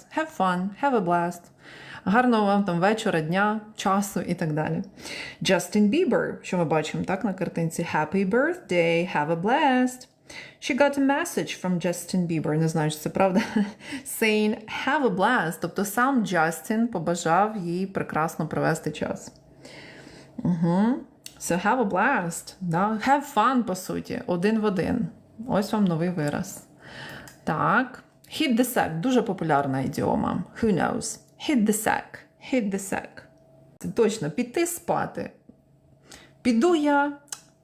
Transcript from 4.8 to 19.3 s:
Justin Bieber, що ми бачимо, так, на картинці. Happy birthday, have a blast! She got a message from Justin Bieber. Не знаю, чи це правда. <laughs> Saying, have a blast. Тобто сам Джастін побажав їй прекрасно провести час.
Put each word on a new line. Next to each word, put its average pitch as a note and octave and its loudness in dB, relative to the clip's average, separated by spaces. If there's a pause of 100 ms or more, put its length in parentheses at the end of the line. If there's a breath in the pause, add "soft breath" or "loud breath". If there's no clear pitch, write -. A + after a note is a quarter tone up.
Justin F#3 2
Bieber, A3 2
що - -4
ми E3+ 2
бачимо, D#3 0
так, F#3 -4
на G3 -2
картинці. E3+ -4
Happy F#3 0
birthday, F3+ 2
have D3 0 (100)
a E3 -4
blast! B3+ 2 (540 loud breath)
She C4+ 0
got C#4+ 4
a C#4 2 (160)
message D4+ -4
from F3+ 0
Justin F3 -2
Bieber. D3+ 0
Не D#3+ 4
знаю, D#3 0
чи D#3 -8
це - -6
правда. F#3+ 2 (140)
<laughs> G#3+ -2
Saying, G#3+ 2 (320)
have C#4 2
a F#3 0
blast. F#3 2
Тобто F3+ -2
сам B3 2
Джастін F3 0
побажав F3+ 0
їй F3 -2
прекрасно D#3+ -2
провести D#3 0
час. - -8 (1040 loud breath)